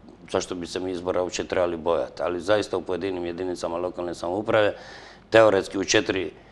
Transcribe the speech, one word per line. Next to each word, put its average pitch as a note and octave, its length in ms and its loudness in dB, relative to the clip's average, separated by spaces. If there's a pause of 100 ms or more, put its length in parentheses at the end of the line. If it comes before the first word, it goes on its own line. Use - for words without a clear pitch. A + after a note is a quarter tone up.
(300)
zašto F#2 240 -2
bi F2 120 -6
se F2+ 140 -6
mi F#2 100 -4
izbora F2+ 320 -2
uopće F2+ 220 -4
trebali F2 320 0
bojati. D#2 460 -2
Ali F2 180 -2
zaista G2+ 360 0
u F2 60 -4
pojedinim F2+ 440 -4
jedinicama F2 500 -4
lokalne F2 380 -6
samouprave, G#2 600 0 (560)
teoretski G2+ 480 6
u F#2+ 60 0
četiri F#2+ 460 2 (220)